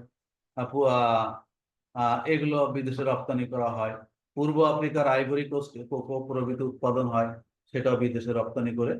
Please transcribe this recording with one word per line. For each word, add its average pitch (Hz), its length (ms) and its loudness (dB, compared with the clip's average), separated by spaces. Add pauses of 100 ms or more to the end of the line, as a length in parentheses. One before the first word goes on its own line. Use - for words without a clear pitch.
(560)
আহ, 123 160 -4
পু-, 139 140 2
আহ, 117 500 2 (580)
আহ, 120 320 0
এগুলো 147 420 2
বিদেশে 127 360 -4
রপ্তানি 127 440 0
করা 120 220 -2
হয়। 110 260 -4 (400)
পূর্ব 151 280 2
আফ্রিকার 151 440 2
আইভরি 139 420 2
কোস্টে 139 380 -6
কোকো 131 400 -6
প্রভৃতি 127 360 -2
উৎপাদন 127 440 0
হয়, 113 320 0 (260)
সেটাও 127 320 2
বিদেশে 117 360 0
রপ্তানি 117 420 -2
করে 120 240 0